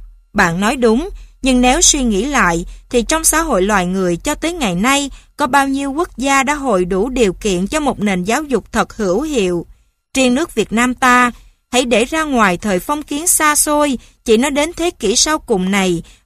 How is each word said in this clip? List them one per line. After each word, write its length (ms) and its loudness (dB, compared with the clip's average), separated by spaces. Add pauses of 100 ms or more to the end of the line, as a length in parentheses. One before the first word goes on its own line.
(320)
Bạn 280 0
nói 160 0
đúng, 320 2 (340)
nhưng 180 4
nếu 200 4
suy 240 0
nghĩ 200 0
lại 400 0 (260)
thì 120 2
trong 220 -2
xã 180 0
hội 200 0
loài 240 0
người 300 -2
cho 180 -4
tới 180 -4
ngày 220 -4
nay 360 0 (260)
có 100 -2
bao 220 2
nhiêu 240 -2
quốc 260 -4
gia 240 2
đã 120 -2
hội 300 0
đủ 240 -2
điều 240 2
kiện 340 -2
cho 140 -2
một 200 -2
nền 240 -2
giáo 180 -2
dục 300 -4
thật 240 -2
hữu 260 0
hiệu. 440 -2 (480)
Riêng 200 2
nước 200 -2
Việt 180 -2
Nam 220 0
ta, 360 2 (400)
hãy 140 2
để 200 2
ra 180 -2
ngoài 340 2
thời 220 -2
phong 240 -6
kiến 240 -8
xa 300 2
xôi, 420 0 (260)
chỉ 120 4
nói 140 2
đến 260 -2
thế 140 -2
kỷ 260 -2
sau 220 0
cùng 320 -2
này 320 0 (240)